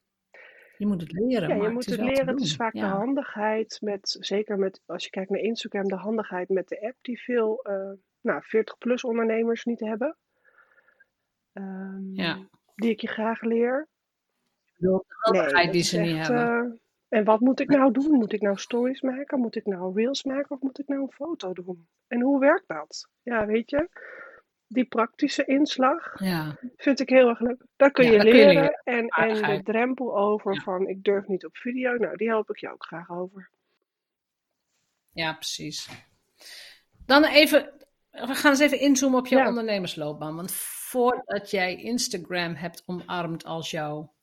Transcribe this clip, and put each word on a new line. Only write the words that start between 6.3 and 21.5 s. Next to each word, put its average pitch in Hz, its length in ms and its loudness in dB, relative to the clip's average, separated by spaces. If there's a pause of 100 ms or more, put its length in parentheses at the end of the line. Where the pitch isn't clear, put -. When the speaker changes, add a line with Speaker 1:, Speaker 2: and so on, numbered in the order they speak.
Speaker 2:
met 190 200 -2
de 208 180 -8
app 254 140 -10
die 240 220 -10
veel, 240 420 -2
eh, 196 260 -6 (300)
nou, 160 240 -2
veertig - 340 -2
plus 240 260 -2
ondernemers 226 600 -2
niet 240 160 -4
hebben. 226 360 -4 (1400)
Ehm, 190 640 -12
Speaker 1:
Ja. 190 340 -6 (260)
Speaker 2:
die 226 160 -2
ik 214 100 -4
je 214 80 -8
graag 220 320 -4
leer. 240 480 -2 (760)
Speaker 1:
Ik - 100 -20
bedoel, 185 320 0
de - 100 -20
handigheid 175 360 2
Speaker 2:
Nee, 175 100 6
dat 170 80 0
Speaker 1:
die 175 100 2
Speaker 2:
is 165 60 -2
Speaker 1:
ze 175 120 0
niet 170 160 0
Speaker 2:
echt, 156 120 -4
Speaker 1:
hebben. 233 520 -2 (280)
Speaker 2:
eh, 233 100 0
en 214 60 2
wat 214 160 4
moet 254 200 4
ik 269 80 -2
Speaker 1:
Nee. 277 100 6
Speaker 2:
nou 262 140 6
doen? 277 200 2
Moet 233 200 4
ik 208 80 -4
nou 202 180 0
stories 247 420 -2
maken? 262 400 -4
Moet 233 160 -4
ik 220 100 -6
nou 185 280 -4
reels 233 300 0
maken 277 260 -4
of 277 120 -8
moet 269 160 -6
ik 285 100 -10
nou 277 140 -4
een 262 100 -6
foto 277 400 -8